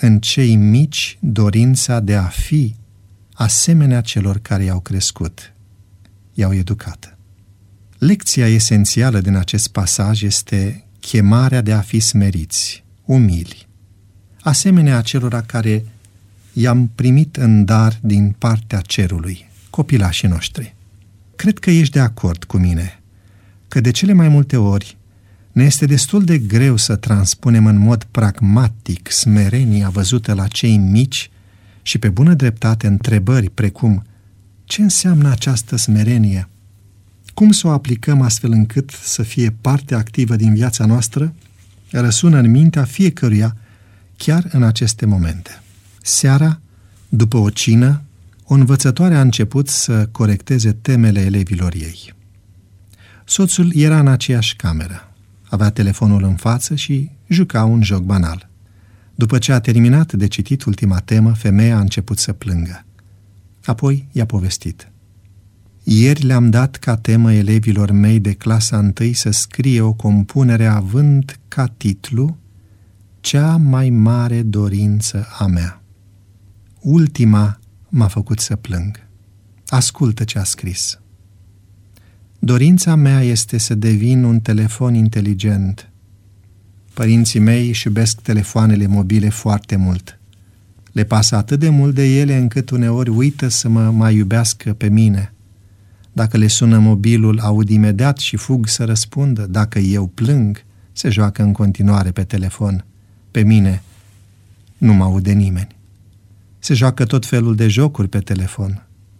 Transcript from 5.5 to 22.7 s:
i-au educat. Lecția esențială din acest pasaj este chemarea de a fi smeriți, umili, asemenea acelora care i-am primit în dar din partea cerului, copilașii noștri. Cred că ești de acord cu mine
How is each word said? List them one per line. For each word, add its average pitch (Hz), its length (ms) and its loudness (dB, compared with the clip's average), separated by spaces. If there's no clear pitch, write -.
i-au 95 200 0
educat. 92 600 -6
Lecția 143 500 0
esențială 110 760 2
din 98 140 0
acest 98 320 -2
pasaj 104 540 -2
este 101 640 -4
chemarea 120 640 2
de 107 120 0
a 107 80 0
fi 113 180 -2
smeriți, 98 840 -2
umili, 104 600 0
asemenea 156 560 2
acelora 120 440 -4
care 110 440 -4
i-am 120 420 0
primit 131 400 2
în 110 300 4
dar 110 360 2
din 101 360 0
partea 110 440 -4
cerului, 87 680 -6
copilașii 107 580 0
noștri. - 480 -6
Cred 208 240 -2
că - 100 -2
ești 165 240 4
de 139 60 2
acord 110 440 -2
cu - 140 -4
mine 90 440 -2